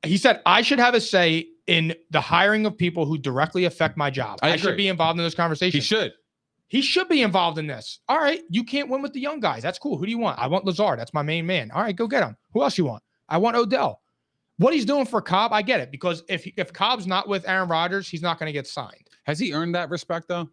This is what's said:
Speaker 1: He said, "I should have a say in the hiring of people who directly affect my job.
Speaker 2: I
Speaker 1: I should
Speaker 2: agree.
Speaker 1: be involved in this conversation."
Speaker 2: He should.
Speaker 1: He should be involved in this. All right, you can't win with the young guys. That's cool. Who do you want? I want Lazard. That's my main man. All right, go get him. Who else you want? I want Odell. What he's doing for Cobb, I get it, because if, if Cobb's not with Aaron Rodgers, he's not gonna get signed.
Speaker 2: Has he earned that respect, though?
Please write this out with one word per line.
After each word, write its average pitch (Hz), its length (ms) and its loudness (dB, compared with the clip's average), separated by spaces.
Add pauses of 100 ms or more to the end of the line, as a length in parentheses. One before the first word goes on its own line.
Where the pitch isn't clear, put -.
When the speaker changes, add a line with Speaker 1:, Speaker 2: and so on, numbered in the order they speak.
Speaker 1:
He 170 140 2
said, - 260 4
"I 185 160 6
should 277 180 2
have 240 160 6
a 226 60 6
say 170 480 2 (180)
in 165 280 2 (160)
the 156 100 4
hiring 208 460 2
of 214 100 -2
people 170 300 0
who 156 100 -2
directly 143 480 0
affect 165 320 0
my 143 140 0
job. 120 320 -8
Speaker 2:
I 151 100 4
Speaker 1:
I 165 40 2
should 185 120 0
Speaker 2:
agree. 180 160 0
Speaker 1:
be 196 40 2
involved 170 300 0
in 170 60 -2
this 165 100 -2
conversation." 175 440 0
Speaker 2:
He - 40 0
should. 214 300 0 (560)
Speaker 1:
He 269 140 0
should 359 260 0
be 302 140 4
involved 175 360 2
in 151 100 -6
this. - 400 -12
All 285 100 2
right, 311 320 0
you 226 140 -2
can't 277 240 -4
win 262 120 -4
with 277 120 -8
the 262 80 -8
young 294 180 -6
guys. 143 240 -2
That's 143 160 -4
cool. 262 200 -4
Who 151 60 -4
do 208 60 -4
you 233 80 -4
want? 185 220 -2
I 127 80 -2
want 190 160 0
Lazard. 185 340 0
That's - 160 -10
my 151 80 -2
main 160 240 -2
man. 151 240 -2
All 151 100 -4
right, 214 140 -2
go 226 140 -2
get 220 160 0
him. 113 120 -8 (180)
Who 240 80 2
else 277 140 0
you 175 100 2
want? 110 180 -8 (240)
I 160 100 0
want 233 180 2
Odell. 208 440 0 (580)
What 254 160 6
he's 269 100 0
doing 269 220 2
for 226 160 0
Cobb, 214 300 2
I 214 100 2
get 208 180 0
it, 127 120 -10
because 165 360 -6
if, 185 160 -4 (120)
if - 160 -4
Cobb's 214 340 0
not 185 220 -2
with 190 200 -4
Aaron 185 200 0
Rodgers, 175 400 -2
he's 156 140 -8
not 170 180 -2
gonna 156 120 -6
get 139 140 -6
signed. - 420 -14 (160)
Speaker 2:
Has 151 140 -4
he 196 140 -4
earned 170 240 -4
that 170 140 -4
respect, 170 380 -8
though? 175 240 -6